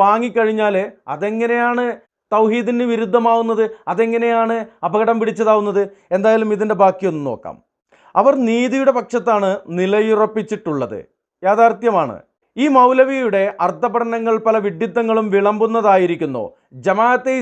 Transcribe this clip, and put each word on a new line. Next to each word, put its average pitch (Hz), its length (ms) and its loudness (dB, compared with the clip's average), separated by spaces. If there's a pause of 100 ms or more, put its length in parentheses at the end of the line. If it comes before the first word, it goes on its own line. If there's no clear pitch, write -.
വാങ്ങിക്കഴിഞ്ഞാൽ 220 720 0 (380)
അതെങ്ങനെയാണ് 233 720 -2 (480)
തൗഹീദിന് 226 580 0
വിരുദ്ധമാവുന്നത്? 226 720 0 (300)
അതെങ്ങനെയാണ് 226 640 0 (300)
അപകടം 220 340 0
പിടിച്ചതാവുന്നത്? 208 600 0 (360)
എന്തായാലും 220 400 2
ഇതിൻ്റെ 214 260 -2
ബാക്കിയൊന്ന് 185 460 0
നോക്കാം. 95 280 -10 (640)
അവർ 269 140 4 (140)
നീതിയുടെ 254 500 0
പക്ഷത്താണ് 226 500 0 (300)
നിലയുറപ്പിച്ചിട്ടുള്ളത്. 208 1200 -2 (480)
യാഥാർത്ഥ്യമാണ്. 202 680 2 (400)
ഈ 247 80 0 (120)
മൗലവിയുടെ 254 640 2 (240)
അർത്ഥപഠനങ്ങൾ 226 720 -2 (100)
പല 220 200 2
വിഡ്ഢിത്തങ്ങളും 220 680 -2
വിളമ്പുന്നതായിരിക്കുന്നു. 196 1080 0 (420)
ജമാഅത്തെ 247 560 0